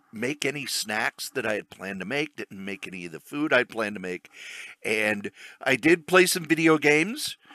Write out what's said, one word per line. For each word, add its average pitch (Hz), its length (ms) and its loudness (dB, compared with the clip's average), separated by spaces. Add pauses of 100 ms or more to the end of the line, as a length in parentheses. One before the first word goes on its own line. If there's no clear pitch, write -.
(100)
make 127 360 -4
any 139 180 -4
snacks 110 640 -4
that 123 160 -4
I 107 120 0
had - 120 -8
planned 95 320 -10
to 90 60 -8
make, 143 280 -6
didn't 98 300 -14
make 98 220 -10
any 90 180 -12
of 85 80 -10
the - 80 -12
food 147 320 -4
I'd 123 160 4
planned 104 280 -4
to 95 40 -10
make, 90 300 -8 (520)
and 107 480 -2 (300)
I 131 160 2
did 160 300 4
play 185 180 8
some 175 220 -2
video 160 320 6
games. 156 580 2 (180)